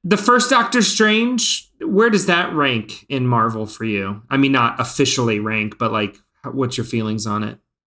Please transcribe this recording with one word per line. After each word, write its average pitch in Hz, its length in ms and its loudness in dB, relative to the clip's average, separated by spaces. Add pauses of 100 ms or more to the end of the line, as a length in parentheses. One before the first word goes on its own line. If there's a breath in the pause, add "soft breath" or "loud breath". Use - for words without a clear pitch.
the 180 100 2
first 240 340 4
Doctor 240 320 2
Strange, 220 880 0 (120)
where 220 280 2
does 190 180 2
that 175 260 0
rank 131 560 -2
in 131 180 -2
Marvel 113 380 0
for - 180 -10
you? 101 460 -4
I 135 80 0
mean, 139 160 4
not 120 260 2
officially 117 600 0
rank, 107 360 -4
but, 113 140 -2
like, 107 240 -2 (340)
what's 123 280 -2
your 117 80 -4
feelings 110 420 -4
on 107 160 -2
it? 107 140 -8 (300)